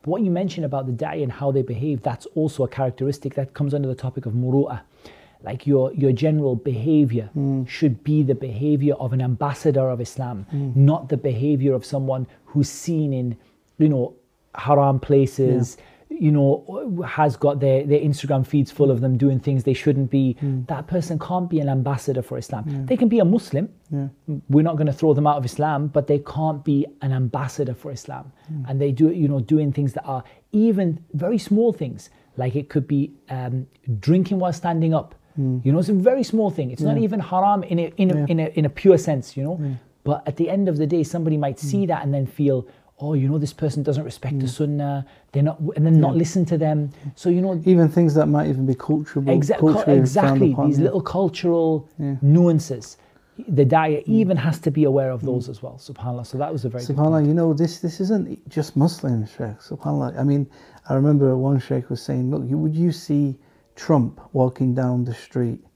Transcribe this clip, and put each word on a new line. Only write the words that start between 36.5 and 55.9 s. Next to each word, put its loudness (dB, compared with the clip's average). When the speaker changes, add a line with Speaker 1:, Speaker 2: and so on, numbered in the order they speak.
Speaker 1:
It's -10
not 0
Speaker 2:
Yeah. 2
Speaker 1:
even -2
haram 0
in -2
a, -4
in 4
a, 2
Speaker 2:
Yeah. 0
Speaker 1:
in 0
a, -2
in 2
a 0
pure 6
sense, -4
you -6
know. -4
Speaker 2:
Yeah. -4
Speaker 1:
But -4
at -6
the 0
end 0
of 0
the 0
day, 0
somebody -2
might -4
see -2
Speaker 2:
Mm. -2
Speaker 1:
that -4
and -2
then -2
feel, 0
"Oh, -4
you 0
know, -2
this -4
person -4
doesn't -2
respect -8
the -2
Speaker 2:
Mm. -4
Speaker 1:
Sunnah. -4
They're 0
not," 0
and 2
then 6
not 2
Speaker 2:
Yeah. 2
Speaker 1:
listen 0
to -2
them. 0
So, -2
you 4
know, -2
Speaker 2:
Even 8
things 4
that 4
might 2
even 0
be 2
cultural, -2
Speaker 1:
Exa-, 2
Speaker 2:
culturally 6
Speaker 1:
exactly. 4
Speaker 2:
frowned 4
upon, 2
Speaker 1:
These 4
Speaker 2:
yeah. 4
Speaker 1:
little 0
cultural 0
Speaker 2:
Yeah. -4
Speaker 1:
nuances. 4
The 4
da'iyah 2
Speaker 2:
Mm. -8
Speaker 1:
even 2
has -2
to -2
be 2
aware 2
of -6
those -4
Speaker 2:
Mm. -12
Speaker 1:
as -14
well. -14
SubhanAllah. -10